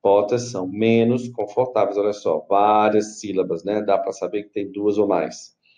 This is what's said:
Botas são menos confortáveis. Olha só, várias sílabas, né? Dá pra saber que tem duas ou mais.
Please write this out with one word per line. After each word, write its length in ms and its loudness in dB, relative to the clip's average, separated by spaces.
Botas 480 2
são 160 -6
menos 600 2
confortáveis. 680 -2
Olha 160 0
só, 360 -2
várias 720 2
sílabas, 440 -4
né? 180 -2
Dá 160 2
pra 140 -4
saber 320 -6
que 60 -18
tem 200 -6
duas 280 -2
ou 100 2
mais. 480 -4